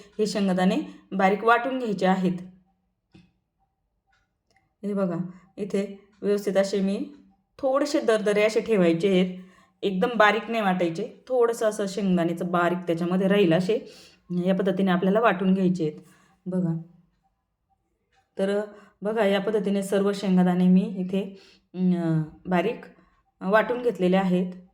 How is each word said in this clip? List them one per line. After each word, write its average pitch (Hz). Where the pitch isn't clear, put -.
हे 214
शेंगदाणे 196
बारीक 196
वाटून 240
घ्यायचे 196
आहेत. 185
हे 202
बघा 185
इथे 196
व्यवस्थित 202
असे 196
मी 202
थोडेसे 285
दरदरे 208
असे 220
ठेवायचे 180
आहेत, 185
एकदम 196
बारीक 214
नाही 226
वाटायचे, 180
थोडंसं 233
असं 208
शेंगदाण्याचं 180
बारीक 175
त्याच्यामध्ये 180
राहील 196
असे 185
या 185
पद्धतीने 185
आपल्याला 190
वाटून 190
घ्यायचे 180
आहेत 156
बघा. 175
तर 202
बघा 214
या 196
पद्धतीने 196
सर्व 196
शेंगदाणे 180
मी 185
इथे, 196
अं, 170
बारीक 185
वाटून 214
घेतलेले 185
आहेत. 185